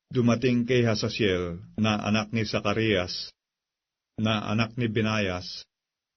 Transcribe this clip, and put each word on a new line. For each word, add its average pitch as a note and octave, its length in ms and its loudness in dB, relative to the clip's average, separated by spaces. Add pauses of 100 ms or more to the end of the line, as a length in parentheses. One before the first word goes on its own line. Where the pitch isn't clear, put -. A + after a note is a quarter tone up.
(140)
dumating A#2+ 560 2
kay B2 160 4
Hasasiel G2+ 720 0 (160)
na G#2+ 240 0
anak G#2 320 0
ni A2+ 160 -2
Zacarias, G#2 880 0 (880)
na G#2+ 240 0
anak A2+ 320 -2
ni B2 80 0
Binayas, G#2+ 800 -2 (520)